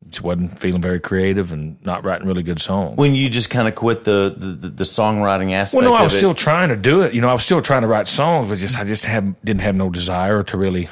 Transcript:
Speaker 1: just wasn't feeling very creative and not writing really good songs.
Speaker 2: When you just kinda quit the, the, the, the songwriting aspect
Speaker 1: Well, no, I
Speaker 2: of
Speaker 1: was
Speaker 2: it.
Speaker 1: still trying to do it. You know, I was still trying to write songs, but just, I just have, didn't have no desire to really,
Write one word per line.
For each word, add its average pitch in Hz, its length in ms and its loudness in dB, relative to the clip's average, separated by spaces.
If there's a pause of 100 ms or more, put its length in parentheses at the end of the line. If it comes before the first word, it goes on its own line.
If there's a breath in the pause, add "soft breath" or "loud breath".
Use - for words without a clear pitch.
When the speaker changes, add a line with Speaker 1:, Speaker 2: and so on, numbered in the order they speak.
Speaker 1:
just - 140 -14
wasn't 87 340 -4
feeling 90 240 -2
very 90 200 -2
creative 95 500 0
and 78 340 -10
not 90 200 -4
writing 92 220 -4
really 90 160 -2
good 82 180 -4
songs. 95 360 -4
Speaker 2:
When 143 160 4
you 135 160 0
just 117 200 -2
kinda 113 220 0
quit 117 320 -2
the, 101 320 2
the, 95 120 -12
the, 92 220 -10
the - 140 -6
songwriting 101 680 0
aspect 98 300 2
Speaker 1:
Well, 247 80 6
no, 233 40 6
I 226 40 4
Speaker 2:
of 190 60 6
Speaker 1:
was 160 100 2
Speaker 2:
it. 196 40 2
Speaker 1:
still 190 140 4
trying 165 360 2
to 120 80 0
do 135 240 4
it. 123 120 2
You 117 80 2
know, 123 80 4
I 127 40 4
was 123 100 0
still - 180 2
trying 131 200 2
to 113 60 0
write 107 200 2
songs, 147 420 0
but 104 80 -4
just, 101 220 -2
I 104 60 -6
just 104 200 -4
have, 101 380 -2
didn't 104 180 -2
have 98 140 0
no 95 140 0
desire 92 540 -2
to 95 140 -6
really, 92 340 -2